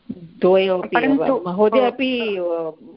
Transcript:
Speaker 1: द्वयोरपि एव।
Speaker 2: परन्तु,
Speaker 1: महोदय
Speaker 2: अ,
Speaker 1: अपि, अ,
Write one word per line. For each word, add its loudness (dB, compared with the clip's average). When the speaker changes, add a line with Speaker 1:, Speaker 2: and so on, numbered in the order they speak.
Speaker 1:
द्वयोरपि 0
एव। 2
Speaker 2:
परन्तु, 0
Speaker 1:
महोदय 2
Speaker 2:
अ, 2
Speaker 1:
अपि, -4
अ, -4